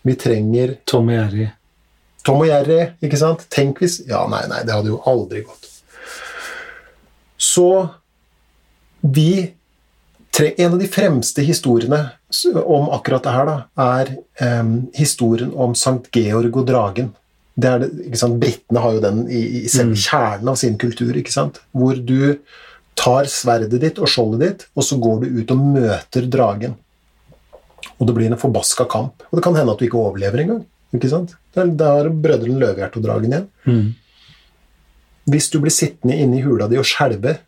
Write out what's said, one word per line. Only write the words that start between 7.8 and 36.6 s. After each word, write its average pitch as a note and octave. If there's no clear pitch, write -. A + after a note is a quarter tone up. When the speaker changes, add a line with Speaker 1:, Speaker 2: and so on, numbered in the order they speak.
Speaker 1:
vi D#3+
tre-, D3+
en F3
av F3+
de G3
fremste D#3
historiene C3+
s-, -
om D#3
akkurat C3
det B2
her C#3
da, D3+
er, C3
ehm, A#2
historien B2
om B2
Sankt B2+
Georg A2+
og B2
dragen. A2+
Det B2+
er A#2+
det, C#3
ikke A#2+
sant? A#2+
Britene A2+
har A2+
jo A2
den G#2+
i, B2
i A2+
selve A#2+
Speaker 2:
Mm. G2+
Speaker 1:
kjernen A2+
av C3+
sin A#2
kultur, A#2+
ikke C#3
sant? C#3+
Hvor C3
du C3
tar C3
sverdet A#2
ditt D#3+
og D#3
skjoldet A2+
ditt, G3
og C#3
så C3+
går A2+
du B2+
ut A2+
og C3
møter B2+
dragen. A#2+
Og A#2
det A#2
blir A2+
en A#2
forbaska A#2+
kamp. A2+
Og E3+
det F3
kan F3
hende C3
at G#2
du B2+
ikke A#2
overlever G2+
engang, A3
ikke B2+
sant? E3+
Det F#3
er, F3+
det D#3
er D3
Brødrene C3+
Løvehjerte G2
og A2
dragen A2
igjen. F#3+
Speaker 2:
Mm. A2+
Speaker 1:
Hvis D3
du D#3
blir D#3
sittende -
inne C3+
i C3+
hula G#2